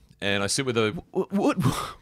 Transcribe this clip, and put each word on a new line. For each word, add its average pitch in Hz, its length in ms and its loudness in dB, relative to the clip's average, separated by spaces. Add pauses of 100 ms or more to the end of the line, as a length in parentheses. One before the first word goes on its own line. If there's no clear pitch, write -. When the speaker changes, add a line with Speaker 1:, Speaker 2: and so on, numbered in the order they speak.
(200)
Speaker 1:
And 101 220 0
I 101 60 0
sit 135 180 0
with 120 100 0
a 110 240 0 (120)
Speaker 2:
What, - 200 -2
what, 240 220 2 (460)